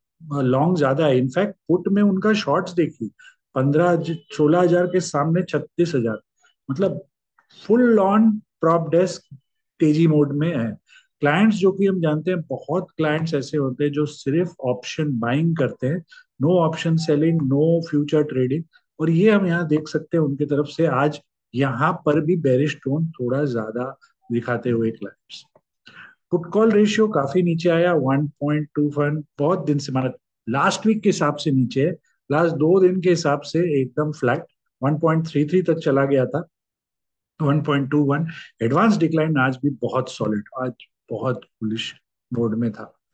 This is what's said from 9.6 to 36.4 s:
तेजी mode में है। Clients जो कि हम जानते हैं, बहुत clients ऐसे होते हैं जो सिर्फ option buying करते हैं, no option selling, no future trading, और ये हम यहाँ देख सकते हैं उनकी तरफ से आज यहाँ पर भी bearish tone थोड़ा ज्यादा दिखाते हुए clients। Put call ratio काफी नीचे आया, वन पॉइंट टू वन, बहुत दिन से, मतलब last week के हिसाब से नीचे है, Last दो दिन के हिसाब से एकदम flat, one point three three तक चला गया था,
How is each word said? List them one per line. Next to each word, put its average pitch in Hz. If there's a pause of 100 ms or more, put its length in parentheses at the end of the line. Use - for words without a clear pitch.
तेजी 156
mode 147
में 151
है। 113 (420)
Clients 185
जो 185
कि 196
हम 190
जानते 160
हैं, 175
बहुत 160 (100)
clients 160
ऐसे 143
होते 135
हैं 147
जो 147
सिर्फ 151
option 131
buying 151
करते 127
हैं, 170 (400)
no 165
option 160 (160)
selling, 160
no 156 (120)
future 147
trading, 131 (360)
और 160
ये 185
हम 196
यहाँ 170
देख 151
सकते 160
हैं 160
उनकी 139
तरफ 143
से 165
आज 143 (340)
यहाँ 135
पर 156
भी 170
bearish 139
tone 156
थोड़ा 131
ज्यादा 120 (340)
दिखाते 117
हुए 113
clients। - (880)
Put 170
call 220
ratio 214
काफी 160
नीचे 170
आया, 175
वन 139
पॉइंट 147
टू 147
वन, 147 (160)
बहुत 160
दिन 147
से, 139
मतलब 131 (320)
last 160
week 214
के 208
हिसाब 147
से -
नीचे 131
है, 175 (340)
Last 160
दो 160
दिन 185
के 180
हिसाब 151
से 160
एकदम 151
flat, 139 (400)
one 151
point 160
three 147
three 180
तक 170
चला 139
गया 139
था, 156 (960)